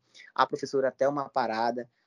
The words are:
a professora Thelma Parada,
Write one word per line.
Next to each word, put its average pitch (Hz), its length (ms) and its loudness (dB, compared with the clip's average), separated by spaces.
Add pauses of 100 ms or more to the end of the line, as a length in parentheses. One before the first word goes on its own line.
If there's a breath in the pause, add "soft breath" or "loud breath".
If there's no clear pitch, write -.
(340 soft breath)
a 131 120 4
professora 135 440 -2
Thelma 139 380 -2
Parada, 120 600 -2 (180)